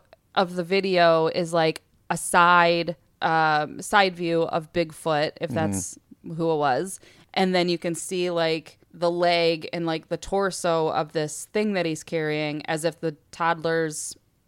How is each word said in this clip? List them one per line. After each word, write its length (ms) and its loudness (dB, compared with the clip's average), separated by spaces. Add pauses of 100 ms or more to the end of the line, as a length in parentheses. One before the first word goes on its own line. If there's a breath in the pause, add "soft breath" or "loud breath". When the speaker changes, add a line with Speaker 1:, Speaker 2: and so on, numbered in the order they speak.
(340)
Speaker 1:
of 220 0
the 80 -2
video 640 4
is, 240 -4
like, 300 0 (280)
a 60 -2
side, 800 4 (260)
um, 580 0
side 360 2
view 260 0
of 300 -4
Bigfoot, 680 -2
if 100 -6
Speaker 2:
Mm-hmm. 40 -6
Speaker 1:
that's 440 -4 (380)
who 140 -2
it 60 0
was, 420 0 (360 soft breath)
and 200 2
then 140 2
you 80 0
can 180 -4
see, 360 -4
like, 480 -2 (160)
the 160 0
leg 640 2
and, 100 -4
like, 240 -4
the 80 -4
torso 720 0
of 240 -2
this 400 -4
thing 220 0
that 100 0
he's 180 -4
carrying, 600 -4
as 180 -4
if 180 -2
the 140 -4 (160)
toddler's 840 -2 (320)